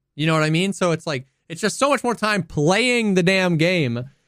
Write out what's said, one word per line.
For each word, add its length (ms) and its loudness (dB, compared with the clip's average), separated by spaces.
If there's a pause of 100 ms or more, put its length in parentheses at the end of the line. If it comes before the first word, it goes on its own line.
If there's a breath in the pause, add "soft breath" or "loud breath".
(140)
You 120 -4
know 80 2
what 80 2
I 80 0
mean? 220 0
So 200 0
it's 140 -6
like, 200 -6 (220)
it's 120 -12
just 180 -2
so 100 2
much 160 0
more 100 0
time 280 -2
playing 720 2
the 80 2
damn 340 2
game. 540 0 (180 loud breath)